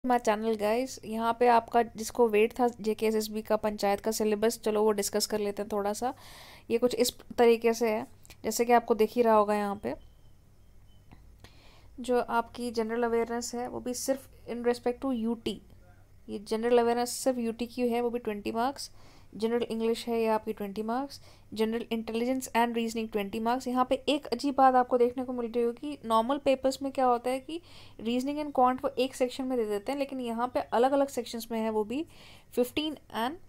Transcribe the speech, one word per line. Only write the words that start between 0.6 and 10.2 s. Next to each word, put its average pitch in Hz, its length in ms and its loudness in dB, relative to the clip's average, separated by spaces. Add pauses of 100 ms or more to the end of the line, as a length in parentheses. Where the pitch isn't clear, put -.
यहाँ 226 360 -2
पे 247 80 6
आपका 233 340 4
जिसको 226 460 0
वेट 214 320 2
था 240 80 4
जेकेएसएसबी 214 760 -2
का 214 140 2
पंचायत 208 440 0
का 220 100 -2
सिलेबस, 214 540 0
चलो 214 180 2
वो 214 100 4
डिस्कस 202 340 -2
कर 214 120 -4
लेते 202 240 -4
हैं 214 100 -8
थोड़ा 202 200 -2
सा। 247 220 -4 (560)
ये 233 80 2
कुछ 247 160 2
इस 240 200 0 (240)
तरीके 233 360 6
से 226 160 0
है, 233 160 -2 (380)
जैसे 220 200 -2
कि 240 80 4
आपको 233 220 4
दिख 214 180 2
ही 240 100 2
रहा 220 120 6
होगा 208 200 4
यहाँ 202 220 -2
पे, 233 180 -6 (2000)